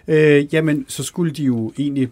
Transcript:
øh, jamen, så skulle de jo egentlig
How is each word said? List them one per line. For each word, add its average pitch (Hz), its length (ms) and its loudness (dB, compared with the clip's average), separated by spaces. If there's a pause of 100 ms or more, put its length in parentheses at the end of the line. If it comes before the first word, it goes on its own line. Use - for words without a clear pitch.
øh, 151 460 4
jamen, 156 340 0
så - 160 -10
skulle 170 280 -4
de 147 120 -6
jo 113 360 -2
egentlig 139 320 -2